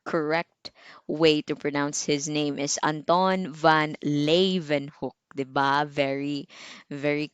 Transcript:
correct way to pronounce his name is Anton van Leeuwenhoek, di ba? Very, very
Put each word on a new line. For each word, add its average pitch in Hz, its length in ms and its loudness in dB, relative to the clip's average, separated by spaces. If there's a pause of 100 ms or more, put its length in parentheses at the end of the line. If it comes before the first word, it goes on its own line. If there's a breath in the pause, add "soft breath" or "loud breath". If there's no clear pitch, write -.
correct 160 640 -2 (360 loud breath)
way 156 360 4
to 151 120 -4
pronounce 143 500 -4
his 147 240 -2
name 151 300 -2
is 143 220 -4
Anton 180 680 0
van 156 520 2
Leeuwenhoek, 147 1120 0 (200)
di 135 80 -6
ba? 139 460 0
Very, 139 580 -4 (420 loud breath)
very 147 440 -2